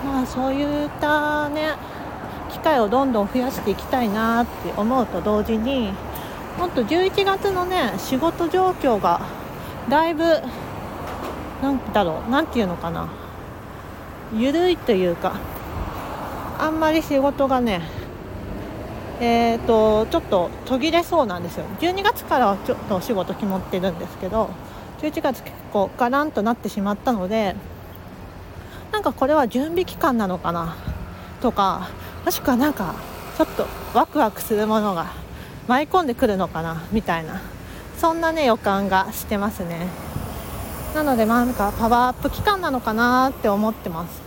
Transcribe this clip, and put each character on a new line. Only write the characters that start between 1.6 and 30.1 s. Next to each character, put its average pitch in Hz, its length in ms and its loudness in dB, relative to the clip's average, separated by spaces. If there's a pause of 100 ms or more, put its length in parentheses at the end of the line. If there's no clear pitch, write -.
機 - 60 -10
会 302 220 4
を 208 80 4
ど 254 160 4
ん 262 80 2
ど 202 120 4
ん - 80 -4
増 254 60 2
や 254 120 0
し 180 100 -6
て 208 100 -2
い 185 60 0
き - 80 -10
た 254 180 0
い 214 80 2
な 226 320 2
っ 233 40 2
て - 300 -8
思 233 260 2
う - 40 2
と 170 160 -4
同 208 200 2
時 220 140 0
に、 226 360 0 (680)
も 359 80 0
っ 349 40 -4
と 233 140 2
十 339 220 4
一 381 180 2
月 392 260 2
の 359 140 0
ね、 330 320 0
仕 254 220 -2
事 330 300 2
状 370 240 4
況 240 280 2
が 175 220 4 (680)
だ 311 200 6
い 339 60 0
ぶ、 320 280 4 (1200)
な 269 80 2
ん 262 100 2 (140)
だ 208 100 6
ろ 160 220 0
う、 226 40 -4
な 285 120 4
ん 320 40 0
て 262 120 -2
い 226 40 4
う 190 40 4
の 175 100 -2
か 170 140 -4
な、 165 180 -4 (1300)
緩 285 360 4
い 330 60 4
と - 140 -2
い 185 160 6
う 170 80 2
か、 185 200 -2 (1200)
あ 311 100 0
ん 320 120 0
ま 311 100 4
り 320 100 4
仕 294 180 2
事 277 280 4
が 262 140 4
ね、 208 200 2 (1400)
え 233 340 4
ー 233 60 -2
と、 220 460 6
ち 330 100 0
ょ - 20 4
っ 320 40 0
と 180 280 2 (140)
途 254 160 0
切 311 100 2
れ 339 140 4
そ 330 180 2
う 233 40 4
な 180 120 -4
ん 170 40 -6
で 175 60 -6
す - 80 -8
よ。 156 80 -6 (160)
十 339 120 4
二 392 100 -2
月 427 220 0
か 311 140 2
ら 233 100 6
は 196 100 2
ち - 140 -4
ょ - 20 2
っ - 40 -4 (100)
と 202 80 0
お 175 40 0
仕 247 120 -4
事 185 220 0
決 214 120 -4
ま 190 120 0
っ - 20 -2
て 190 180 -4
る 185 120 0
ん 170 80 -6
で 170 100 -8
す - 100 -14
け 190 100 -6
ど、 214 220 0 (500)
十 302 80 -2
一 311 120 -2
月 269 220 -2
結 - 120 -14 (180)
構 190 240 2
ガ 240 140 2
ラ 277 140 4
ン 302 80 -4
と 208 100 0
な 226 120 2
っ - 20 -2
て - 120 -8
し - 120 -4
ま 202 120 0
っ 208 40 0
た - 160 0
の 185 160 -2
で、 214 260 0 (1400)
な 427 60 0
ん 403 40 -2
か 285 100 2
こ - 140 2
れ 302 80 4
は 285 120 6
準 262 220 0
備 339 160 2
期 - 120 -8
間 262 220 2